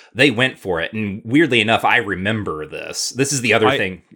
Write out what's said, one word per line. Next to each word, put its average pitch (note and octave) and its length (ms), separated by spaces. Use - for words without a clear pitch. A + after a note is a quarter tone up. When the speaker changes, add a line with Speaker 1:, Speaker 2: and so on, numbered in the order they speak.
Speaker 1:
they C3 160
went B2 280
for F2 240
it, - 100
and G#2+ 320
weirdly B2+ 380
enough, A2 240
I G#2+ 120
remember F#2+ 680
this. D#2 440
This C#3 220
is C3+ 80
the A2+ 140
other A2 140
Speaker 2:
I, C3+ 100
Speaker 1:
thing. F#2 240